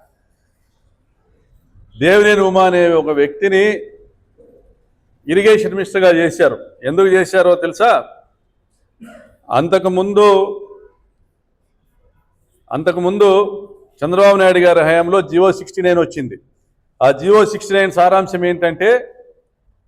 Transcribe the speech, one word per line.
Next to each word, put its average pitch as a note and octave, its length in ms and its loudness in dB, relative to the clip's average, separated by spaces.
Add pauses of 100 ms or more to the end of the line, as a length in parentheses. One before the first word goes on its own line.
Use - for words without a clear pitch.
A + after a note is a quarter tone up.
(2000)
దేవినేని G3 520 2
ఉమా F#3 220 2
అనే F3+ 120 0 (200)
ఒక D3 180 -4
వ్యక్తిని F#3+ 420 0 (1700)
ఇరిగేషన్ G3+ 500 0
మినిస్టర్గా F#3 340 0 (100)
చేశారు. D#3 360 -2 (260)
ఎందుకు E3+ 340 0
చేశారో F3+ 380 2
తెలుసా? F3+ 360 -2 (1600)
అంతకుముందు, F#3 800 0 (2500)
అంతకుముందు F3+ 580 -2 (720)
చంద్రబాబు G3 400 2
నాయుడు F#3 260 2
గారి E3+ 220 2
హయాంలో E3+ 320 0 (100)
జియో F3 160 2 (140)
సిక్స్టీ - 260 -10
నైన్ F3 180 0
వచ్చింది. A#2+ 340 -12 (640)
ఆ C3 80 2 (120)
జియో G3+ 180 2 (140)
సిక్స్టీ G3 240 -8
నైన్ F#3+ 220 -2
సారాంశం F3+ 520 0
ఏంటంటే F3 400 -2 (960)